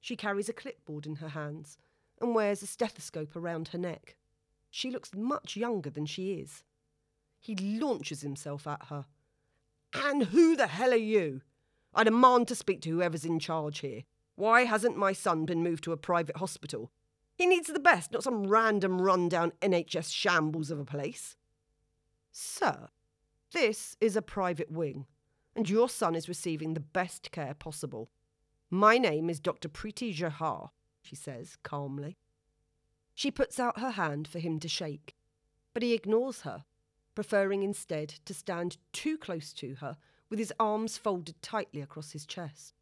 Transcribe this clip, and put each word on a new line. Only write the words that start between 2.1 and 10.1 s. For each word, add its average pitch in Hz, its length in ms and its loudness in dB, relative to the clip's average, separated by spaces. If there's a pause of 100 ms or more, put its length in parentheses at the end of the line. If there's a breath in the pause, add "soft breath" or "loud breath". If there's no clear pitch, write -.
and 240 140 0
wears 208 280 2
a 202 40 -12
stethoscope - 720 -6
around 170 320 -6
her - 100 -8
neck. 175 380 -8 (540)
She - 200 -6
looks - 240 -10
much 247 420 -4
younger 202 340 -4
than 151 160 -6
she 185 280 -6
is. - 280 -10 (760)
He - 160 -10
launches 202 680 -4
himself 143 460 -10
at 147 200 -8
her. 143 200 -10 (880)
And 277 300 0